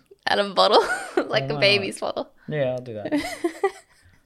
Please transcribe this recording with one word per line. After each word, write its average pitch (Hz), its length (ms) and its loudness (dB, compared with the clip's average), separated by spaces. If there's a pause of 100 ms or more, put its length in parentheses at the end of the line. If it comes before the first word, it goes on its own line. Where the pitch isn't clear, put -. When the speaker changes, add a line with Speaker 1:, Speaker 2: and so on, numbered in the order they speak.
(260)
Speaker 1:
Out - 120 2
of 202 120 0
a - 40 -12
bottle, 196 260 6 (360)
<laughs> - 120 0
like - 160 0
Speaker 2:
Yeah, 135 60 -6
Speaker 1:
a 220 40 0
Speaker 2:
why 240 60 -2
Speaker 1:
baby's 202 400 2
Speaker 2:
not? - 140 -4
Speaker 1:
bottle. - 180 -6 (160)
Speaker 2:
Yeah, 143 240 0
I'll 127 80 -4
do 123 140 -12
that. 101 180 -6
Speaker 1:
<laughs> 349 600 -2 (540)